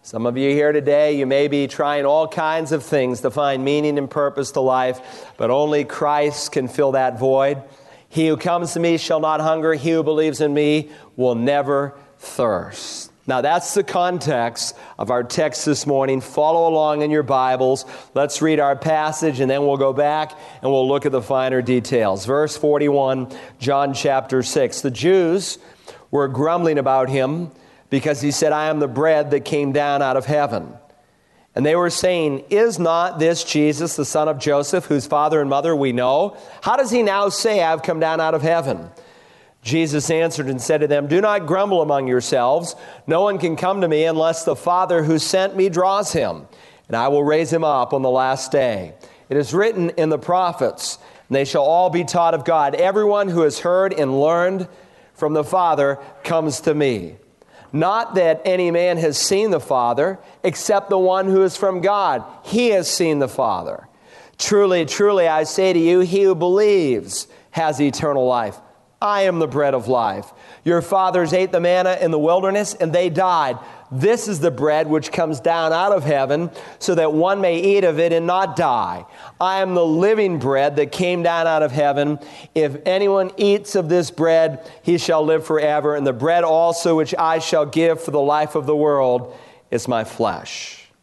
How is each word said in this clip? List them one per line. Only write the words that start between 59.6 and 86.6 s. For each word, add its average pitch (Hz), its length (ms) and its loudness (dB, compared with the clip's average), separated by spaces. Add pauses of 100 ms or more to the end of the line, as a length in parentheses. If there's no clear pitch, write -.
Father, 131 600 0 (220)
except 196 460 -2
the 196 100 0
one 185 280 2
who 190 160 4
is 190 160 0
from 190 240 -2
God. 185 420 0 (200)
He 240 260 0
has 185 180 2
seen 160 300 0
the 135 100 0
Father. 90 600 -4 (500)
Truly, 190 480 2
truly, 202 420 2
I 156 140 2
say 185 320 0
to 175 40 4
you, 170 220 4
he 185 220 2
who 190 120 4
believes 180 920 0 (240)
has 156 280 -2
eternal 143 480 0
life. 120 320 -2 (440)
I 208 200 0
am 185 160 0
the 160 80 0
bread 139 260 0
of 117 160 -2
life. 113 420 -2 (320)
Your 170 200 2
fathers 180 500 0
ate 185 200 0
the 180 80 2
manna 180 420 2
in 170 80 0
the 156 80 0
wilderness, 190 600 0
and 165 140 -2
they 180 160 2
died. 165 480 0 (340)
This 190 380 0
is 185 120 -4
the 170 100 2
bread 151 400 0
which 156 200 -2
comes 156 300 -2
down 165 320 0
out 185 200 2
of 180 120 0
heaven, 147 460 0 (280)
so - 160 0
that 156 200 2
one 185 260 2
may 175 160 2
eat 196 260 2
of 165 160 2
it 170 140 2
and 165 140 0
not 180 300 0
die. 107 500 -2 (340)
I 190 220 0
am 185 120 -2
the 175 120 4
living 185 520 2
bread 139 380 0
that 147 160 0
came 180 300 -2
down 170 240 0
out 160 160 2
of 147 100 0
heaven. 147 460 0 (360)
If 147 300 0
anyone 196 540 2
eats 202 360 0
of 180 140 0
this 170 220 2
bread, 160 500 2 (220)
he 175 160 2
shall 160 260 0
live 156 220 2
forever. 151 480 0
And 143 120 -2
the 135 60 2
bread 165 320 2
also 170 500 2